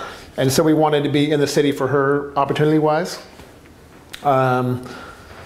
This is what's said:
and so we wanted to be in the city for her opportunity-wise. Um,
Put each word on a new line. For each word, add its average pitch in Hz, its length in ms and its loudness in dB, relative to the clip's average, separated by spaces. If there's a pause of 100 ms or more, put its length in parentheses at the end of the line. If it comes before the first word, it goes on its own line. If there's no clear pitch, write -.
(360)
and 131 160 2
so 165 100 2
we 156 120 4
wanted 151 300 2
to 143 40 -2
be 147 220 2
in 147 100 2
the 143 60 2
city 143 260 2
for 139 160 -2
her 143 480 0
opportunity-wise. 151 840 0 (1000)
Um, 127 640 0 (600)